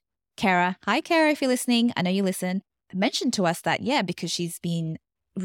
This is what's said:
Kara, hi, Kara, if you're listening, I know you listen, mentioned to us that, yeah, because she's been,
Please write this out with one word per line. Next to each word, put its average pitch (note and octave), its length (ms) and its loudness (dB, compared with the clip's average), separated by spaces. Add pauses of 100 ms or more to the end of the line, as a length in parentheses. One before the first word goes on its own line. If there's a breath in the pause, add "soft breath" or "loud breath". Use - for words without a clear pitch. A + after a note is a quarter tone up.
(360)
Kara, F#3 480 2
hi, A3+ 160 0
Kara, D#4+ 300 4
if D4 120 0
you're C4+ 80 2
listening, A#3+ 460 2
I - 60 0
know F3+ 80 0
you G3 120 2
listen, F#3 400 -2 (300)
mentioned A#3 420 -2
to F#3 120 2
us E3 160 0
that, D#3+ 200 -2
yeah, B3 200 0
because F3 280 -6
she's E3+ 280 -4
been, E3 400 -4 (460)